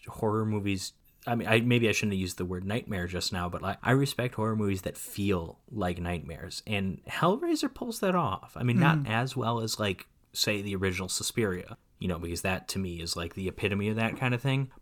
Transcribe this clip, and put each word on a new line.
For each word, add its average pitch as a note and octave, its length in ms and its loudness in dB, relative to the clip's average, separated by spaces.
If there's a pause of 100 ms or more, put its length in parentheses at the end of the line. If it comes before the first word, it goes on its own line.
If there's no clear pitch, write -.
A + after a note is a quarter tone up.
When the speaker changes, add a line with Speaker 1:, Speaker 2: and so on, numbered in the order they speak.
Speaker 1:
horror A2 380 0
movies. G2+ 480 0 (320)
I A#2+ 80 0
mean, A#2 140 -2
I, A2+ 120 6
maybe A#2+ 280 6
I G#2 40 6
shouldn't G2+ 220 2
have F#2+ 60 0
used F2+ 180 -2
the F#2 80 -2
word F2+ 180 -4
nightmare G2 420 -2
just F#2 240 -4
now, F2+ 200 -2
but, G2 100 -6
like, G2 220 -4
I A2+ 80 2
respect C3 460 2
horror A2 200 0
movies G2 260 0
that - 140 -4
feel F#2+ 640 -2 (120)
like F2+ 280 -2
nightmares. F2 680 -6
And F#2+ 440 -2
Hellraiser D4+ 640 2
pulls A#3+ 260 -8
that F#3+ 140 2
off. C3 420 -2
I - 60 -6
mean, A#2+ 160 4
not D#3 220 6
Speaker 2:
Mm. C3 100 -2
Speaker 1:
as A#2+ 260 0
well A#2 240 0
as, A2+ 180 -2
like, G2+ 280 -2 (260)
say, G#2 300 0
the G2+ 140 -2
original F#2 340 0
Suspiria, F#2+ 680 -2 (220)
you - 100 -4
know, E2+ 100 0
because F2 240 -4
that F#2 260 0
to - 100 -4
me F2 240 -4
is, E2+ 140 -4
like, E2+ 180 -4
the F#2+ 140 -4
epitome G2+ 400 0
of G#2+ 80 0
that A2+ 200 0
kind B2+ 180 0
of A#2+ 60 -2
thing. C3+ 300 0 (120)